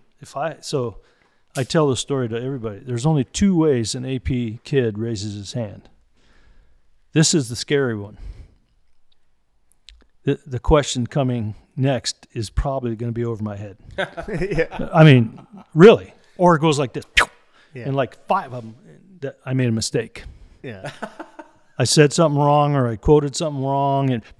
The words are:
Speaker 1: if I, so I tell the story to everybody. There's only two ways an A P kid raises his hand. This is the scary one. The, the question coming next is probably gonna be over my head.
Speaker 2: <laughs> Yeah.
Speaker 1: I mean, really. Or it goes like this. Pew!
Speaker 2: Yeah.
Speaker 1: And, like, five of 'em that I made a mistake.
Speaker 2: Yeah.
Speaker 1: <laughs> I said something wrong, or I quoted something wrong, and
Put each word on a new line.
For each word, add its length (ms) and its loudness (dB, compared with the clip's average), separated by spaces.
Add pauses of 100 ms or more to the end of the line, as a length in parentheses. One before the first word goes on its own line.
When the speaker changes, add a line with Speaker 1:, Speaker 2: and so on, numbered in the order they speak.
(200)
Speaker 1:
if 180 -18
I, 220 -6
so 380 -6 (580)
I 80 -4
tell 240 0
the 80 0
story 340 -4
to 120 -6
everybody. 360 -8
There's 280 -6
only 180 2
two 320 0
ways 380 2
an 120 -10
A 120 -6
P 460 -4
kid 340 0
raises 360 -6
his 180 -12
hand. 380 -10 (1200)
This 220 4
is 160 0
the 60 -8
scary 400 -2
one. 200 -12 (2000)
The, 220 0
the 140 -8
question 460 0
coming 500 -4 (200)
next 560 -4
is 160 -8
probably 460 -4
gonna 180 -8
be 120 -4
over 180 -6
my 140 -8
head. 200 -14 (100)
Speaker 2:
<laughs> 20 -20 (520)
Yeah. 520 -2
Speaker 1:
I 120 8
mean, 400 6 (300)
really. 400 8 (220)
Or 180 4
it 60 0
goes 180 2
like 140 -4
this. 120 -10 (100)
Pew! 120 4 (480)
Speaker 2:
Yeah. 120 -14
Speaker 1:
And, 100 -4
like, 300 -4
five 280 -2
of 100 -10
'em 120 -18 (440)
that 240 -12
I 100 -6
made 140 0
a 40 0
mistake. 520 -6 (380)
Speaker 2:
Yeah. 280 -12 (440)
Speaker 1:
<laughs> 440 -20
I 60 0
said 280 4
something 280 2
wrong, 360 2
or 100 2
I 100 -4
quoted 380 4
something 300 -4
wrong, 460 0
and 120 -2 (180)